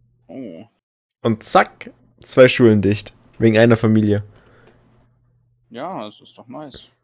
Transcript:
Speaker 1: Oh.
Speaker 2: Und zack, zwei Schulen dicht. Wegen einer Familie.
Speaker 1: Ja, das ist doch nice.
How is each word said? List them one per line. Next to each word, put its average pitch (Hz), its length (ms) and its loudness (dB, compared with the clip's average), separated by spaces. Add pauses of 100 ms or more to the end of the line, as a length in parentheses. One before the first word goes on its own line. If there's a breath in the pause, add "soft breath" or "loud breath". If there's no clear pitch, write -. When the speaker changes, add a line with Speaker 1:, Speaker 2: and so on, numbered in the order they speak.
(280)
Speaker 1:
Oh. 101 380 -18 (560)
Speaker 2:
Und 110 220 -4
zack, - 480 -4 (300)
zwei - 260 4
Schulen 110 340 2
dicht. 101 320 -4 (240)
Wegen 113 200 2
einer 117 200 4
Familie. 107 460 0 (1500 soft breath)
Speaker 1:
Ja, 135 360 -12
das 104 160 -20
ist - 160 -20
doch 110 100 -20
nice. 143 420 -20 (140)